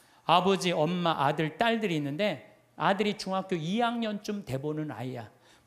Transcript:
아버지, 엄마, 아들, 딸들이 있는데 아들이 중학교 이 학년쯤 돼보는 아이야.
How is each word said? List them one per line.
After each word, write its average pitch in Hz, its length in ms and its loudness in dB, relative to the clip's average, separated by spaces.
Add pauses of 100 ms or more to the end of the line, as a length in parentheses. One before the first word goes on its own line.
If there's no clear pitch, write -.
(260)
아버지, 175 440 4
엄마, 170 560 2
아들, 156 320 0
딸들이 220 380 2
있는데 151 600 -2 (200)
아들이 196 420 2
중학교 190 380 -4
이 170 240 -2
학년쯤 214 640 -4
돼보는 147 480 -4
아이야. 120 360 -8 (380)